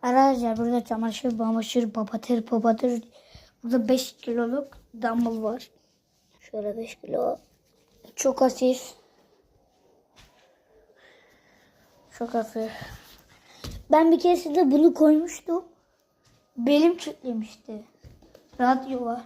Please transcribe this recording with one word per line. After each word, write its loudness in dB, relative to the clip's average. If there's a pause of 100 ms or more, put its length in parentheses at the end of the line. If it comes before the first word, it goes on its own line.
Arkadaşlar 4
burada 0
çamaşır, -4
bamaşır, 0
papatır, -4
papatır. 0 (600)
Burada 0
beş 0
kiloluk -4 (240)
dumbbell -2
var. -6 (680)
Şöyle -8
beş -12
kilo. -4 (800)
Çok 0
hafif. 0 (3250)
Çok -10
hafif. -6 (1200)
Ben 4
bir 4
keresinde 2
bunu 6
koymuştum. 2 (920)
Belim 4
kilitlemişti. -10 (760)
Radyo 0
var. -6